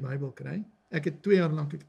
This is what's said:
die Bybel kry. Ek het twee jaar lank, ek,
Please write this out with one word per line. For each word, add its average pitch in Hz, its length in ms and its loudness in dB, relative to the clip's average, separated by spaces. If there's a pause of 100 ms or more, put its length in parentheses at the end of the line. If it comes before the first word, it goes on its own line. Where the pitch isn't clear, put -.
die 135 60 -6
Bybel 139 240 -4
kry. 147 320 -8 (280)
Ek 156 140 -2
het 156 180 -4
twee 202 140 6
jaar 165 140 4
lank, 151 220 -2
ek, 147 160 -12